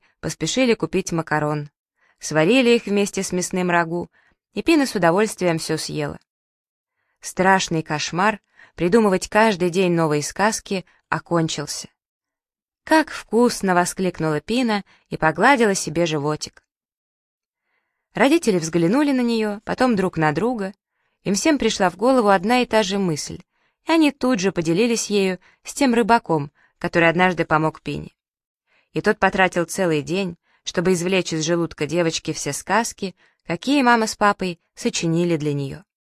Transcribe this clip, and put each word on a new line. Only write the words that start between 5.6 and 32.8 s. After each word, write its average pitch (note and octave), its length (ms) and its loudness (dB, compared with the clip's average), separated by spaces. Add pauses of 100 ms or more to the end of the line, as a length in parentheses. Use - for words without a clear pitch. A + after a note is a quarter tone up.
съела. D3+ 420 -8 (1000)
Страшный F#3 600 0
кошмар, F3 600 -4 (340)
придумывать F#3 540 2
каждый G3+ 420 2
день F3+ 220 2
новые D#3 280 0
сказки, G3 640 -4 (220)
окончился. D#3 800 -4 (960)
"Как D#4 280 2
вкусно!" — A3 640 0
воскликнула F3 680 -2
Пина A3+ 420 -2 (260)
и - 60 -8
погладила G3+ 600 2
себе E3 320 -2
животик. D3+ 560 -6 (1500)
Родители A#3 420 2
взглянули F3 540 0
на B3+ 100 0
нее, A3 420 -2
потом A#3+ 320 0
друг F#3 220 -2
на D#3 140 0
друга. G3+ 420 -4 (500)
Им G3 120 -2
всем D4 240 0
пришла G3+ 320 0
в F3+ 60 -12
голову A#3 320 2
одна G3+ 320 2
и A#3+ 40 -2
та A3 160 2
же G3 160 -4
мысль, F3 460 -4 (420)
и - 60 -2
они D#4+ 200 4
тут B3+ 280 -2
же F#3 120 0
поделились G3+ 600 0
ею F#3+ 280 0 (240)
с - 120 -16
тем C4 180 2
рыбаком, G3+ 580 0 (280)
который E3+ 280 2
однажды E3+ 380 2
помог D#3 360 0
Пине. D3 340 -10 (760)
И D#3 80 -4
тот G#3 180 0
потратил F#3 460 2
целый E3 360 -2
день, F3 360 -6 (260)
чтобы F#3 300 0
извлечь F3 400 -2
из D#3 120 -4
желудка E3 400 -2
девочки D#3+ 480 -2
все C#3+ 200 -6
сказки, G3 640 -4 (300)